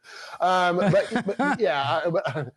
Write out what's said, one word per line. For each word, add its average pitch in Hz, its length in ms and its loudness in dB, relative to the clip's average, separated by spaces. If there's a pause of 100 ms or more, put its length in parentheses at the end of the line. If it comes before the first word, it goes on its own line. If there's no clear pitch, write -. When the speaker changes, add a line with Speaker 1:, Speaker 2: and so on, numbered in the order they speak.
(400)
Speaker 1:
Um, 180 380 2
but, 196 580 0
but 269 240 0
Speaker 2:
<laughs> - 0 -
Speaker 1:
yeah, 151 460 0
uh, 175 40 0
but, 151 460 -4